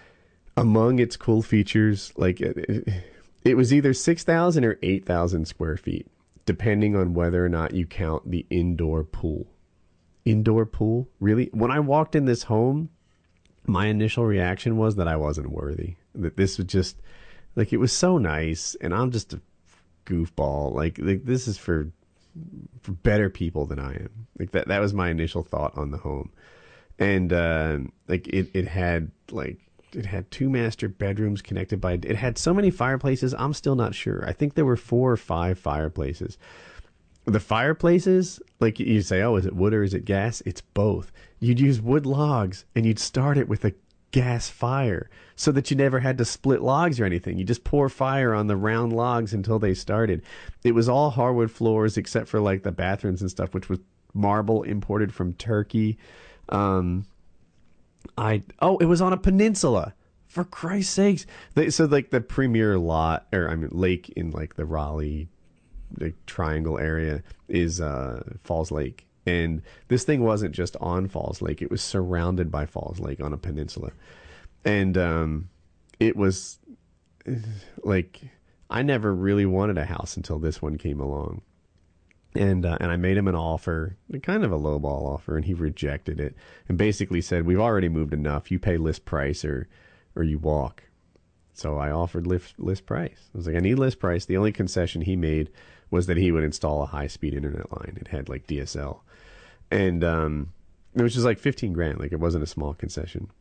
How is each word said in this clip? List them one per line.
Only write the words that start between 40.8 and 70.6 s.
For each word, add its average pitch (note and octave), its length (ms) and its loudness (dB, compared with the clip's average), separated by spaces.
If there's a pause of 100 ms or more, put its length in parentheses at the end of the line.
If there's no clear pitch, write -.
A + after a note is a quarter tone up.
You'd A#2+ 200 2
use C#3 200 4
wood C3+ 280 2
logs, C3+ 580 0 (100)
and A#2 80 2
you'd A2+ 140 4
start C#3 400 0
it C3+ 100 2
with - 160 -2
a G#2 120 0 (340)
gas B2 400 0
fire B2 580 -2 (280)
so - 160 2
that C3+ 180 0
you C#3 80 2
never C3+ 220 4
had C3 180 0
to A#2+ 80 2
split - 380 0
logs C#3 360 2
or G#2+ 60 2
anything. F2+ 320 -2
You F#2 80 -2
just A#2 180 -2
pour C#3+ 260 2
fire C3 440 0
on G#2 140 0
the G2+ 100 2
round A#2 360 0
logs A#2 400 0
until G#2+ 260 0
they G2 160 2
started. G#2 480 0 (400)
It A#2+ 80 6
was A#2 180 4
all C#3 220 4
hardwood A#2+ 400 2
floors A2 440 2
except G#2+ 320 -2
for, A2+ 120 0
like, G2 240 2
the F#2+ 80 -2
bathrooms F#2 500 -2
and F#2 80 -2
stuff, F#2 240 -4
which F#2 160 -6
was F#2 100 -2 (360)
marble G#2 480 2
imported G#2 500 -2
from F2+ 200 -4
Turkey. G#2+ 640 -2 (500)
Um, F#2+ 560 0 (1120)
I, A2 240 0 (220)
oh, F#3 160 4
it F3 60 4
was E3+ 140 4
on F#3 140 2
a F#3 40 0
peninsula. F#3 760 2 (340)
For F3 160 -6
Christ's F#3 500 -4
sakes. G3 340 2 (260)
They, D#3+ 160 4
so, D#3+ 160 4
like, C#3+ 240 2
the B2+ 100 2
premier A2+ 600 2
lot, E2 520 0
or, F2+ 160 2
I D#2+ 80 -2
mean, D#2+ 160 -4
lake F2+ 380 0
in, E2+ 220 -6
like, D2+ 240 -8
the D#2 100 -4
Raleigh, D2+ 640 -4 (640)
the D#2+ 200 -6 (120)
Triangle D#2 540 -2
area D#2+ 420 -2 (280)
is, E2+ 320 0
uh, C2+ 420 -6 (200)
Falls E2 280 -4
Lake. D2+ 340 -6 (200)
And E2+ 360 0 (280)
this A#2+ 160 2
thing C#3+ 180 2
wasn't G#2 320 0
just F2 220 -4